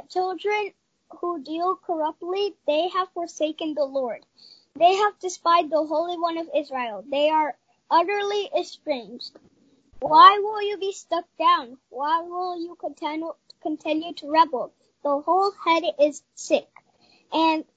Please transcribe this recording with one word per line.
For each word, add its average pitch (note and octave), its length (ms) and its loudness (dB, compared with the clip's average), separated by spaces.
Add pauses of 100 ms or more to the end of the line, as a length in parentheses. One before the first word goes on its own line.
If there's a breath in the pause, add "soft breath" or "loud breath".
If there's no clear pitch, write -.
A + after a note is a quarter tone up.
children F#4+ 640 -2 (460)
who F4 240 -4
deal E4 340 -2
corruptly, E4+ 800 -4 (120)
they D#4 220 2
have F#4 240 -2
forsaken D#4 640 -6
the D4 100 0
Lord. C4+ 400 -4 (500 soft breath)
They E4+ 200 6
have G4+ 240 0
despised E4+ 520 0
the D#4 140 2
Holy E4 340 -2
One E4 200 -2
of E4 180 -8
Israel. B3 500 -4
They C#4+ 220 0
are D#4 260 0 (360)
utterly G4+ 680 0
estranged. B3 760 -8 (680)
Why F#4 380 10
will G#4 240 -4
you G4+ 160 -4
be F#4+ 140 -6
struck E4+ 340 -6 (120)
down? D#4+ 380 0 (140)
Why D4+ 320 -2
will F4 360 -6
you E4+ 220 -10
continue, D#4+ 540 -8 (280)
continue D#4+ 520 -4
to C#4+ 160 -12
rebel? D#4 420 2 (320)
The C#4+ 160 0
whole F#4+ 320 2 (140)
head E4 180 2 (160)
is D4 220 2 (120)
sick, - 340 -2 (640 soft breath)
and D#4+ 340 0 (120)